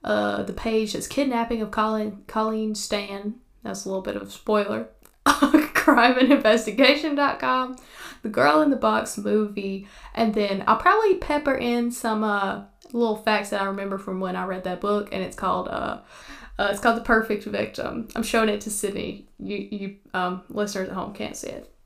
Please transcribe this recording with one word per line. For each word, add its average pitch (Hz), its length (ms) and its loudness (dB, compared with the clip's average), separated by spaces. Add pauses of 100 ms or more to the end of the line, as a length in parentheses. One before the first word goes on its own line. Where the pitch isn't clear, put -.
uh, 208 380 0
the 196 120 -6
page 220 400 -2
that's - 140 -6
Kidnapping 233 540 0
of 208 80 -4
Colleen, 214 560 -2
Colleen 220 480 -2
Stan. 202 600 -6 (260)
That's 196 240 -8
a 196 40 -6
little 190 120 -4
bit 202 140 -6
of 202 80 -6
a 202 80 -14
spoiler. 214 560 -2 (180)
<laughs> - 200 -10
Crime 262 920 4
and 254 140 6
investigation 262 840 4
dot 285 260 0
com, 254 360 -2 (480)
the 220 60 -4
Girl 233 320 6
in 277 100 4
the 269 40 4
Box 220 440 0
movie, 202 680 -2 (280)
and 226 180 2
then 202 320 0
I'll 220 120 4
probably 392 400 6
pepper 294 360 0
in 240 380 0
some, 220 320 -2
uh, 202 400 -2 (280)
little 233 260 0
facts 202 340 0
that 202 100 -2
I 196 40 0
remember 196 340 -4
from 190 200 -6
when 185 160 -4
I 185 100 -4
read 185 180 -6
that 180 180 -6
book, 202 300 0
and 190 120 -4
it's - 120 -8
called, 185 320 -2
uh, - 320 -6 (580)
uh, 202 140 0
it's 202 80 -4
called 226 180 2
The 226 60 -4
Perfect 220 420 2
Victim. - 680 -4
I'm 226 80 -4
showing 220 260 2
it 208 120 -2
to 208 100 -8
Sydney. 202 560 -6 (100)
You, 202 340 -8
you, 196 240 -8 (180)
um, 185 360 -2
listeners 202 400 -4
at 185 60 -8
home 190 180 -8
can't - 240 -10
see - 120 -10
it. - 220 -14 (140)